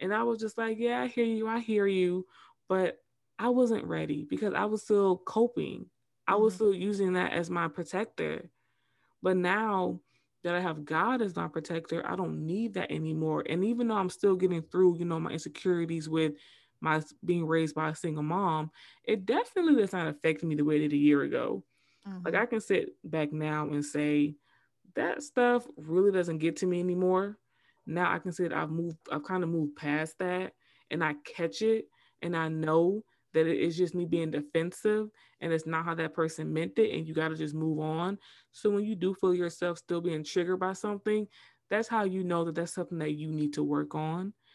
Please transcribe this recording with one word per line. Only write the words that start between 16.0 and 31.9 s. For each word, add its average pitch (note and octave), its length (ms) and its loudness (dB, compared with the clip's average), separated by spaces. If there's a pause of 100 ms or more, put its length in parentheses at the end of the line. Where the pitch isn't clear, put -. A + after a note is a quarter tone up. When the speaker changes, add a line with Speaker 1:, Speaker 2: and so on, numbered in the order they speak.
Speaker 1:
with D#3+ 260 2 (460)
my D#3 180 2
s-, D3+ 160 -6 (100)
being E3+ 220 2
raised D#3+ 280 2
by D#3 160 0
a D#3 40 -4
single D3+ 280 -4
mom, D#3+ 480 0 (340)
it G3+ 220 0
definitely E4 500 4
does G3+ 160 2
not E3+ 160 -2
affect D#3 360 0
me D#3+ 100 0
the D3 100 2
way D3+ 120 4
it D3+ 40 4
did D3 120 0
a D3 60 2
year C#3+ 240 6
ago. C#3+ 420 -2 (420)
Speaker 2:
Mm-hmm. F#3 180 -10
Speaker 1:
Like, E3 100 -2
I G#3 120 2
can A#3 140 -2
sit - 300 0 (140)
back D3+ 280 -2
now D3+ 380 -2
and D3 140 -2
say, D3 520 0 (580)
"That - 280 -2
stuff A#3+ 440 2 (100)
really F3 360 4
doesn't F3 260 0
get D#3 200 0
to F#3+ 80 0
me F3+ 140 0
anymore." F#3 580 0 (480)
Now F3 260 0
I E3+ 60 0
can F3 140 -6
say F3+ 120 -2
that E3 120 -4
I've D#3 140 -4
moved, E3 280 -4 (120)
I've D3 160 -4
kinda F#3 200 -2
moved D#3+ 300 -2
past D#3 420 -4
that, F#3 360 -4 (360)
and E3+ 140 -2
I D3+ 100 0 (100)
catch F3+ 380 -4
it, A3 260 2 (340)